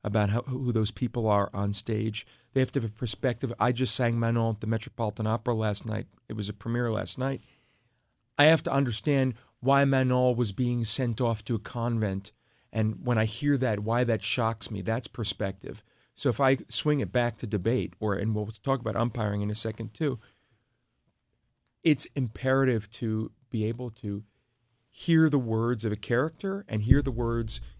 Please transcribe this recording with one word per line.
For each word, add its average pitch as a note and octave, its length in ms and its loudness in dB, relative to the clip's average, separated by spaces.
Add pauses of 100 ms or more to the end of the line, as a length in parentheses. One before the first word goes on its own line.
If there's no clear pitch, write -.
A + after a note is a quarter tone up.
about G#2 260 2
how, A2 120 0
who C3 300 -4
those A2 200 2
people A#2 360 -2
are G2+ 260 4
on G2+ 200 -2
stage. G#2+ 520 -4 (280)
They C3+ 60 2
have C3 140 2
to C#3 80 0
have A2+ 80 -4
a G#2+ 40 -16
perspective. A#2 640 -4
I A#2 120 4
just B2 240 -2
sang A#2 240 0
Manon A#2 360 0
at - 60 -10
the G#2+ 60 -4
Metropolitan A2 600 -2
Opera A#2 260 0
last A2 320 -2
night. G#2+ 220 -4 (200)
It A2+ 60 -10
was G#2+ 160 -6
a G#2+ 40 -6
premiere A#2 380 -2
last G2 260 -4
night. C3 240 -4 (960)
I D3 80 6
have D#3+ 180 6
to - 100 -2
understand C3+ 640 2 (240)
why C#3 260 4
Manon B2+ 500 4
was A#2 160 0
being A#2+ 340 0
sent A#2 360 -2
off A#2 240 0
to A#2+ 100 -2
a G#2+ 40 0
convent. A2 720 -2 (400)
And A2 340 -2
when A#2+ 120 2
I A2 80 2
hear C#3+ 320 0
that, A#2 220 0
why A2 240 0
that A2+ 200 0
shocks A2+ 460 -2
me, G2 120 -6
that's A2+ 260 -4
perspective. - 760 -6 (300)
So - 160 -2
if A2+ 100 -2
I C3+ 180 4 (120)
swing D3+ 300 0
it G2 120 -4
back A#2+ 260 0
to A2+ 100 -8
debate, G#2 520 0
or, G#2 160 0
and G#2+ 200 -2
we'll G#2 140 -4 (140)
talk C3+ 180 -2
about A2 140 -4
umpiring A2+ 460 -2
in G#2 80 -2
a G#2 60 -4
second A2 380 -6
too, C3+ 260 -2 (1600)
it's D3+ 220 4 (100)
imperative C3 760 0
to A2 400 -4 (180)
be G#2+ 160 -2
able A#2+ 240 -4
to G2+ 340 -8 (680)
hear D#3+ 400 4
the C#3+ 100 4
words A2+ 460 0
of G#2+ 60 2
a G#2 60 -2
character D#3+ 720 -2
and G#2+ 160 -2
hear B2 180 6
the C3+ 100 -2
words A#2 500 -2 (180)